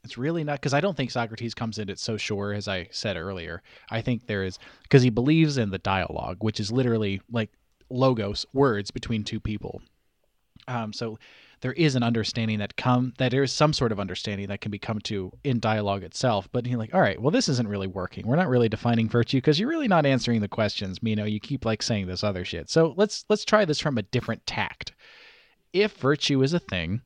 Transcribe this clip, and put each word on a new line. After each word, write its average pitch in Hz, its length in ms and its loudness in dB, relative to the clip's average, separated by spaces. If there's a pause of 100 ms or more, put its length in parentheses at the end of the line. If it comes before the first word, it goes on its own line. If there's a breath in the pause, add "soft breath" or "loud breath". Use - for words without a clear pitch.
It's 110 140 -14
really 160 260 -2
not," 147 180 -4
'cause 139 120 -2
I 147 80 4
don't 190 160 -2
think 127 140 -2
Socrates 113 420 -4
comes 113 260 -6
in 104 100 -6
it 92 100 -8
so 110 180 -4
sure, 101 340 -2
as 104 160 -4
I 92 240 -4
said 101 240 -4
earlier. 85 460 -8 (280 loud breath)
I 113 120 -4
think 120 260 -4
there 101 160 -2
is, 92 160 -6 (300 loud breath)
'cause 127 140 10
he 127 60 6
believes 143 480 4
in 107 120 0
the 95 80 -4
dialogue, 92 640 -2
which 110 180 -2
is 101 100 -4
literally, 110 520 0 (100)
like, 113 180 -2 (400)
logos, 123 600 0
words 120 400 2
between 110 320 -4
two 110 160 -6
people. 107 420 -6 (840)
Um, 113 240 -4
so 113 260 -8 (440 loud breath)
there 127 120 -4
is 151 220 2
an 120 80 4
understanding 110 560 0
that 104 160 -6
come, 127 420 2
that 127 140 0
there 135 120 4
is 131 100 0
some 151 180 4
sort 117 220 0
of 98 60 -4
understanding 95 480 -6
that 101 120 -6
can 107 120 -8
be 101 80 -6
come 107 200 -6
to 95 320 -6 (140)
in 123 160 0
dialogue 104 420 0
itself. 101 480 -2
But 123 140 -2
he's 123 100 -2
like, 110 180 -4
"All 185 80 4
right, 104 200 2
well, 139 100 2
this 254 160 2
isn't 123 220 0
really 98 180 -2
working. 95 400 -6
We're 127 80 2
not 175 140 2
really 120 200 4
defining 113 380 2
virtue 120 320 2
'cause 151 200 4
you're 233 100 0
really 320 180 -2
not 165 180 4
answering 208 360 2
the 202 80 -2
questions. 95 520 -2
You 110 140 0
know, 104 100 -2
you 107 140 -2
keep, - 260 -6
like, 110 160 0
saying 101 260 0
this 90 160 -4
other 92 200 -2
shit. 82 260 -8
So 165 280 4
let's, 208 320 0
let's 214 160 2
try 214 200 4
this 151 140 0
from 139 180 0
a 107 60 0
different - 420 -4
tact. - 460 -6 (840 loud breath)
If 208 240 2
virtue 135 460 2
is 143 100 2
a 175 60 2
thing 90 460 -4